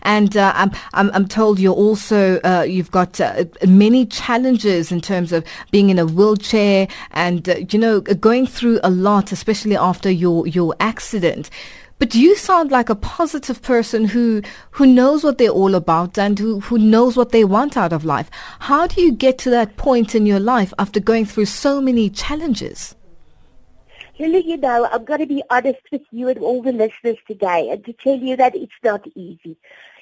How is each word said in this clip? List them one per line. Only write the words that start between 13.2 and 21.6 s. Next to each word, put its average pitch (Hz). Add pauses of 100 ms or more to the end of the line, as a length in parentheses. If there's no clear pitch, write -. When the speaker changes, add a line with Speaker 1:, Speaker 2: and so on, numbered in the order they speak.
Speaker 1:
person 233
who, 220 (280)
who 277
knows 262
what 285
they're 226
all 190
about 175
and 202
who, 208
who 233
knows 226
what 240
they 226
want 220
out 175
of 156
life. 143 (300)
How 302
do 359
you 330
get 262
to 254
that 233
point 240
in 214
your 202
life 208
after 202
going 226
through 208
so 277